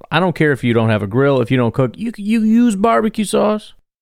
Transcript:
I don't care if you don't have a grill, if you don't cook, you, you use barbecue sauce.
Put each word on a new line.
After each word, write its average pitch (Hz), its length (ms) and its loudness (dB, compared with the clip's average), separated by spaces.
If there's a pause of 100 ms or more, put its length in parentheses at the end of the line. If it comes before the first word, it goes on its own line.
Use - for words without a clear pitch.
I 151 100 -2
don't 180 160 0
care 151 160 2
if 131 120 -2
you 120 100 0
don't 113 160 2
have 107 140 0
a 104 40 -6
grill, 131 340 0
if 110 100 -4
you 127 60 2
don't 117 180 0
cook, 127 200 -2
you, 226 220 -8
you 214 240 -2
use 226 340 2
barbecue 220 500 0
sauce. 214 480 -2 (280)